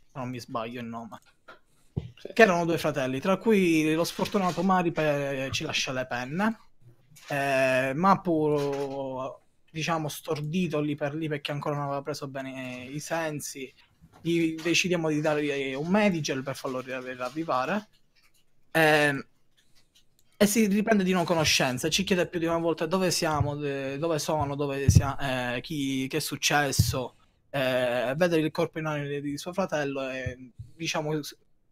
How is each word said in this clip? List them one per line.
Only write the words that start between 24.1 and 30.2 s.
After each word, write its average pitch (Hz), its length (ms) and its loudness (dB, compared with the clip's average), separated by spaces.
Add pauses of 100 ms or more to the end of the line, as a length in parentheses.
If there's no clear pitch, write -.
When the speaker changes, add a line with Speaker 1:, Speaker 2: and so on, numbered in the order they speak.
Speaker 1:
sono, 147 360 -2
dove 139 360 0
sia-, 135 640 2
eh, 131 60 -4
chi, 135 460 -2
che 156 100 -4
è - 20 2
successo, 139 960 2 (340)
eh, 127 680 0
vede 170 220 4
il 156 140 2
corpo 165 280 -2
in 156 60 -4
aria 143 360 -4
di 143 180 -6
suo 180 140 -8
fratello 143 560 -2
e, 127 420 -8 (240)